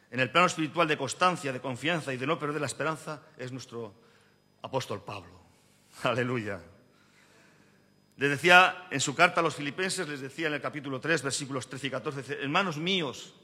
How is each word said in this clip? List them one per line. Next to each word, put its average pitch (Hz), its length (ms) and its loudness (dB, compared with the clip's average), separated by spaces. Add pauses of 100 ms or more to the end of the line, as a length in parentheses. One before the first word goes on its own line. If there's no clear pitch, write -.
(120)
en 123 80 -2
el 127 100 2
plano 175 160 8
espiritual 165 400 0
de 151 100 0
constancia, 143 560 0
de 123 80 -6
confianza 139 540 -2
y 123 40 -6
de 127 80 -4
no 151 120 0
perder 147 220 -4
la 139 80 -2
esperanza, 151 540 -6 (140)
es 127 140 -10
nuestro 117 440 -12 (680)
apóstol 117 400 -4
Pablo. 92 380 -14 (640)
Aleluya. 120 560 0 (1600)
Les 139 140 2
decía 175 600 8
en 135 100 0
su 139 160 0
carta 175 240 6
a - 20 4
los 156 140 0
filipenses, 170 520 -4
les 147 120 -10
decía 139 260 -6
en 151 80 0
el 143 60 -4
capítulo 135 400 -6
tres, 151 220 0
versículos 131 460 -4
trece 135 200 -8
y - 20 -4
catorce, 135 320 -6
dice: 135 180 -8
"Hermanos 160 360 0
míos, 165 680 -2